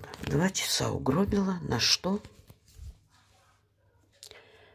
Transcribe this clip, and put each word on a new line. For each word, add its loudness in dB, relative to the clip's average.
Два 2
часа -2
угробила. 2
На 0
что? 2